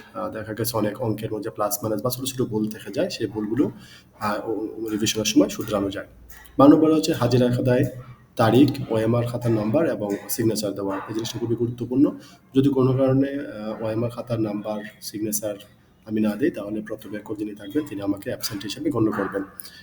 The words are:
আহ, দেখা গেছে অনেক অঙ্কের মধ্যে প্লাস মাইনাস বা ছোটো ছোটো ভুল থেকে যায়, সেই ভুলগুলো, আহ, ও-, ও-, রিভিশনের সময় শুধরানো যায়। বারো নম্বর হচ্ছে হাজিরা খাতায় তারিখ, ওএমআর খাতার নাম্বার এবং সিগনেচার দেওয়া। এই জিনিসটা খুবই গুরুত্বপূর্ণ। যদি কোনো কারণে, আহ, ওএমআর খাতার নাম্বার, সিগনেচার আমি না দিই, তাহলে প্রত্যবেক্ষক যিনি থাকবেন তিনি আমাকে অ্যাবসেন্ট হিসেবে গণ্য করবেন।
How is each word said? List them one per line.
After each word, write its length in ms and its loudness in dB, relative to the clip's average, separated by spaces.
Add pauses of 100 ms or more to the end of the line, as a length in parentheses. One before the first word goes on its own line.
(140)
আহ, 140 -6
দেখা 260 -8
গেছে 220 -4
অনেক 260 -2
অঙ্কের 300 -4
মধ্যে 180 -6
প্লাস 320 -2
মাইনাস 200 -2
বা 80 0
ছোটো 160 -6
ছোটো 200 -2
ভুল 240 0
থেকে 220 -12
যায়, 180 -2
সেই 160 -4
ভুলগুলো, 440 0 (500)
আহ, 300 -2
ও-, 260 -4
ও-, 120 -6
রিভিশনের 360 0
সময় 240 4
শুধরানো 420 -2
যায়। 160 -8 (520)
বারো 140 10
নম্বর 220 6
হচ্ছে 180 4
হাজিরা 360 4
খাতায় 360 2 (520)
তারিখ, 560 4
ওএমআর 340 2
খাতার 260 -2
নাম্বার 340 2
এবং 300 -2 (120)
সিগনেচার 460 0
দেওয়া। 220 -4
এই 180 -10
জিনিসটা 240 -6
খুবই 180 -2
গুরুত্বপূর্ণ। 540 0 (440)
যদি 140 6
কোনো 240 4
কারণে, 380 4
আহ, 520 -8
ওএমআর 280 -2
খাতার 300 -4
নাম্বার, 420 -4 (180)
সিগনেচার 540 -4 (520)
আমি 140 -2
না 160 2
দিই, 140 0
তাহলে 320 -6
প্রত্যবেক্ষক 560 -10
যিনি 160 -8
থাকবেন 320 -4
তিনি 160 -10
আমাকে 280 -4
অ্যাবসেন্ট 320 -8
হিসেবে 280 -6
গণ্য 220 2
করবেন। 300 -2 (400)